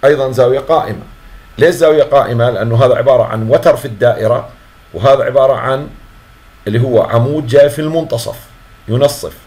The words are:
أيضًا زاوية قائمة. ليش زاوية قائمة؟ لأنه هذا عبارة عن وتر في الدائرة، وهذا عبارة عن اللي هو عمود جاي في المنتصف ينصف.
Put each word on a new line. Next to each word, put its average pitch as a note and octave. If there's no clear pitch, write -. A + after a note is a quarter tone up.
أيضًا C3+
زاوية B2+
قائمة. C3+
ليش E3+
زاوية D#3
قائمة؟ B2
لأنه A#2
هذا B2+
عبارة B2+
عن A2+
وتر D3+
في -
الدائرة، A#2
وهذا C3
عبارة C3+
عن C3+
اللي G#2+
هو B2
عمود C3
جاي C#3+
في D3
المنتصف D#3
ينصف. A#2+